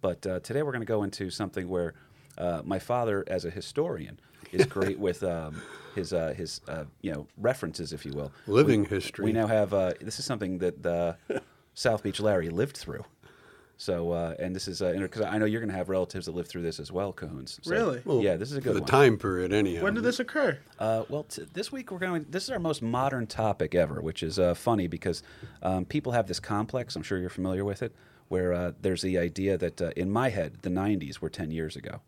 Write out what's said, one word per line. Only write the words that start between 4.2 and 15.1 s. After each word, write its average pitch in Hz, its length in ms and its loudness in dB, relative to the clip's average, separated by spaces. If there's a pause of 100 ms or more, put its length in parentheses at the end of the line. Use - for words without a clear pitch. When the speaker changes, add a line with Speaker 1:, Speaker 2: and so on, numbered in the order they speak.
Speaker 1:
is 139 140 6
great 98 320 0
Speaker 2:
<laughs> 101 80 0
Speaker 1:
with, 90 180 0
um, 82 360 -2 (360)
his, 90 160 -2
uh, 82 220 0
his, 80 340 -8
uh, 78 160 -6 (160)
you 95 120 -4
know, 73 140 -6 (100)
references, 90 560 -2
if 73 140 -10
you 69 60 -8
will. 71 180 -6 (160)
Speaker 2:
Living 117 360 8
Speaker 1:
We, 98 60 0
Speaker 2:
history. - 360 -2
Speaker 1:
we 110 80 4
now 110 160 4
have, 104 260 4
uh, 92 260 4
this - 200 -8
is - 40 -6
something 92 340 -4
that, 87 280 0
uh, 85 280 2 (140)
Speaker 2:
<laughs> - 120 -2 (340)
Speaker 1:
South 113 300 0
Beach 98 160 -2
Larry 98 300 4
lived 101 260 0
through. - 280 -10 (760)
So, 85 300 0
uh, 85 300 -2
and 92 160 -4
this 95 100 -6
is, 95 160 -6
uh, 92 40 2
inter-, 90 200 0
'cause 107 160 -4